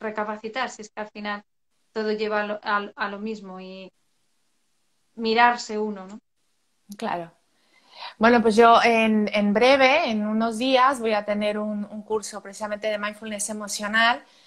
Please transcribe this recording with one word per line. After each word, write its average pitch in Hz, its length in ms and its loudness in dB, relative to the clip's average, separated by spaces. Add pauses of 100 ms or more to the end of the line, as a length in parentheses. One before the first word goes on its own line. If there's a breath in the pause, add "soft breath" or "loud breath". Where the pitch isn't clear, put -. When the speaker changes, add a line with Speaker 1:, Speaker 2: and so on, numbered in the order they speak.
Speaker 1:
recapacitar, 214 680 -8
si - 120 -18
es 208 80 -18
que - 120 -16
al 214 80 -12
final 208 340 -10 (480)
todo 214 200 -4
lleva 208 300 -2
a 208 40 -4
lo, 208 160 -8
a, 202 340 -4
a 214 140 -6
lo 202 100 -12
mismo 196 400 -10
y 190 320 -16 (1200)
mirarse 233 640 2
uno, 208 280 -6
¿no? 208 140 -18 (760)
Speaker 2:
Claro. 175 360 -6 (840 loud breath)
Bueno, 233 240 6
pues 214 140 4
yo 233 280 10
en, 220 480 4
en 202 220 2
breve, 262 560 4
en 214 160 -2
unos 220 320 -2
días, 254 420 2
voy 220 140 -2
a 208 100 -2
tener 208 340 -2
un, 208 320 -6
un 214 120 -12
curso 208 400 -8
precisamente 208 460 -8
de 208 100 -4
mindfulness 208 520 -8
emocional, 214 760 0 (220 soft breath)